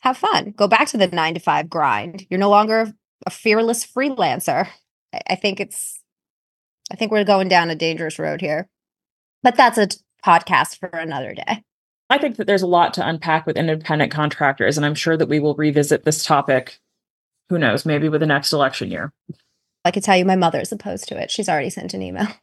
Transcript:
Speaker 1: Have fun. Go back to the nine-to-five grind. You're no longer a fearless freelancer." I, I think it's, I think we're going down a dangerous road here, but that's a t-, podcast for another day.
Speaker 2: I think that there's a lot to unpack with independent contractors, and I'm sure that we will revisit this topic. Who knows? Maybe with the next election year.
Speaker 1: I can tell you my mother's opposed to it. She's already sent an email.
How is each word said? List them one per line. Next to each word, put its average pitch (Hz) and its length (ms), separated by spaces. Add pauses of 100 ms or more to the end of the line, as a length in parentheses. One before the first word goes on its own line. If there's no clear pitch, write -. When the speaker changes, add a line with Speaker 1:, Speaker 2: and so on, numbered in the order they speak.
Speaker 1:
Have 254 180
fun. 381 380
Go 202 120
back 214 200
to 247 100
the 190 100
nine-to-five 165 640
grind. 151 600
You're 180 80
no 202 120
longer 214 420 (340)
a - 40
fearless 226 540
freelancer." 185 840 (440)
I, - 80 (100)
I 185 40
think 196 260
it's, - 400 (920)
I - 20
think 208 160
we're 214 140
going 190 240
down 170 220
a 160 40
dangerous 160 440
road 156 220
here, 160 280 (760)
but 247 140
that's 240 220
a 202 100
t-, - 100 (260)
podcast 175 540
for 185 100
another 156 460
day. - 300 (440)
Speaker 2:
I 269 100
think 277 180
that 214 100
there's 196 160
a 185 60
lot 175 260
to 135 120
unpack 160 400
with 160 100
independent 156 560
contractors, 147 640
and 147 100
I'm 151 80
sure 160 220
that 160 120
we 151 120
will 147 160
revisit 147 480
this 151 200
topic. 139 540 (680)
Who 175 100
knows? 127 280
Maybe 151 220
with 151 120
the 160 60
next 143 260
election 131 380
year. 90 220 (720)
Speaker 1:
I 175 60
can 190 120
tell 196 140
you 180 80
my 190 120
mother's 165 340
opposed 202 380
to - 80
it. - 140
She's 202 180
already 156 220
sent 185 240
an 190 80
email. 190 260 (140)